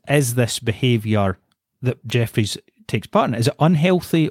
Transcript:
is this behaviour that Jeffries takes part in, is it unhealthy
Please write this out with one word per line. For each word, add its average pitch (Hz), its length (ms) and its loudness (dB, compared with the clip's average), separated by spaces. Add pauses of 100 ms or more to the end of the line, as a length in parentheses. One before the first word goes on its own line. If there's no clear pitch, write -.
is 135 280 0
this 120 240 -2
behaviour 110 800 0 (440)
that 123 240 -4
Jeffries 110 500 -2 (300)
takes - 220 -4
part 175 220 0
in, 117 40 -2
is 113 140 0
it - 100 -2
unhealthy 165 720 2